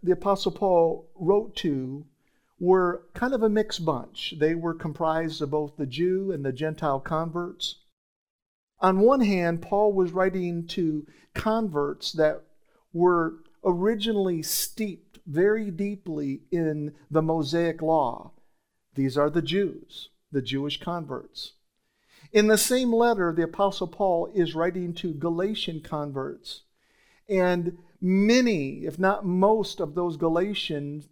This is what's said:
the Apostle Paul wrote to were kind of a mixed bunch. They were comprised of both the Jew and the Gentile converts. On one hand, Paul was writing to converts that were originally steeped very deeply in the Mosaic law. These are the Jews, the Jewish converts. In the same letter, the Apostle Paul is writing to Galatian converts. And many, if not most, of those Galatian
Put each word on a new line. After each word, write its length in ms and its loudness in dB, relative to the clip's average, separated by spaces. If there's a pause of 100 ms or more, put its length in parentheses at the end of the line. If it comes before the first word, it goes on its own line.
the 100 2
Apostle 400 0
Paul 640 2
wrote 420 0
to 480 -4 (540)
were 440 4 (100)
kind 220 -2
of 80 0
a 60 4
mixed 360 -2
bunch. 540 -4
They 160 2
were 180 -4
comprised 680 -4
of 80 -4
both 260 -4
the 80 -4
Jew 460 -2
and 120 -6
the 80 -2
Gentile 480 -4
converts. 760 -6 (1040)
On 200 4
one 220 6
hand, 400 2
Paul 320 2
was 180 0
writing 580 -2
to 360 -2 (300)
converts 800 -2
that 280 2 (500)
were 440 4 (280)
originally 800 0
steeped 840 -6
very 420 2
deeply 720 -6 (100)
in 440 -2 (160)
the 100 4
Mosaic 600 0
law. 500 0 (640)
These 220 0
are 120 2
the 120 0
Jews, 680 -4 (220)
the 100 -2
Jewish 380 -6
converts. 720 -10 (800)
In 140 6
the 100 6
same 340 2
letter, 400 4
the 120 2
Apostle 440 0
Paul 460 0
is 220 2
writing 400 -2
to 180 -6
Galatian 680 -4
converts. 840 -8 (640)
And 480 0 (220)
many, 880 2
if 120 -6
not 280 0
most, 540 2
of 160 -6
those 220 -2
Galatian 960 -2